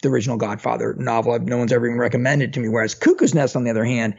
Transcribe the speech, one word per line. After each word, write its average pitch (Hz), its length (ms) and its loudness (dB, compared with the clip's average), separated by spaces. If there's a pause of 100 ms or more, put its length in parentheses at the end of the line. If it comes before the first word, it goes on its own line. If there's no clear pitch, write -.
the 139 80 0
original 120 280 0
Godfather 113 600 -4
novel. 117 360 0
I've, 117 100 -2
no 120 140 -2
one's 120 160 0
ever 120 120 2
even 120 140 -2
recommended 123 500 0
it - 40 -12
to 127 80 -4
me. 110 80 -2
Whereas 110 260 0
Cuckoo's 339 400 4
Nest, 139 200 2
on 127 100 0
the 120 40 0
other 110 160 0
hand, 117 340 -2